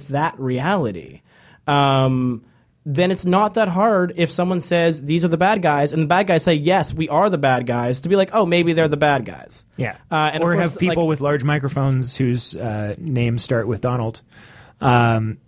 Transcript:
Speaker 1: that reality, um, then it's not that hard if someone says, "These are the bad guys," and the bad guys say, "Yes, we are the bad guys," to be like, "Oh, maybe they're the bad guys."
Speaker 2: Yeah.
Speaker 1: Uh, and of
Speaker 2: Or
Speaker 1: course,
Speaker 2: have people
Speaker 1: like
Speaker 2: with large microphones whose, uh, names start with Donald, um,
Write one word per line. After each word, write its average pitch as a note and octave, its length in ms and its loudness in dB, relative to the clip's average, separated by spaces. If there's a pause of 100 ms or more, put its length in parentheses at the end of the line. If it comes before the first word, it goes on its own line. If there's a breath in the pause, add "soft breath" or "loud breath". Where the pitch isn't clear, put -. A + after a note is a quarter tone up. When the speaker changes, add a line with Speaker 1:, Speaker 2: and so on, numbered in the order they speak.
(100)
Speaker 1:
that D3 300 -2
reality, B2+ 800 -4 (460 soft breath)
um, C3 760 2 (420 soft breath)
then F3 240 0
it's F#3 160 -4
not G3+ 280 2
that G#3+ 140 2
hard F3+ 480 2
if E3+ 140 0
someone F3+ 300 -2
says, E3 440 0
"These D#3+ 180 0
are F3 60 2
the E3 80 2
bad F#3+ 240 2
guys," D3 320 2
and D#3+ 120 0
the - 20 0
bad F#3 200 2
guys E3 160 2
say, F3 120 2
"Yes, D#3+ 400 0
we D#3 160 -4
are F3 180 2
the F#3 80 0
bad B2+ 300 0
guys," B2 360 -2
to E3 60 -6
be G3 80 2
like, F#3+ 160 2
"Oh, G#3 140 2
maybe E3+ 260 2
they're D#3+ 160 2
the D3 80 0
bad C#3+ 300 0
guys." - 380 -16 (120)
Speaker 2:
Yeah. A2+ 200 -6 (140)
Speaker 1:
Uh, D#3 220 0
and D#3 100 -4
of E3+ 60 2
Speaker 2:
Or F3 60 0
Speaker 1:
course, E3+ 160 0
Speaker 2:
have - 100 -12
people E3 220 0
Speaker 1:
like D#3+ 60 2
Speaker 2:
with D3+ 120 -2
large C#3+ 240 0
microphones C3+ 720 -2
whose, B2 400 -2
uh, G#2+ 400 -6
names A#2+ 480 -2
start A#2 240 -2
with A2 140 -4
Donald, B2 400 -4 (580 loud breath)
um, A#2 680 2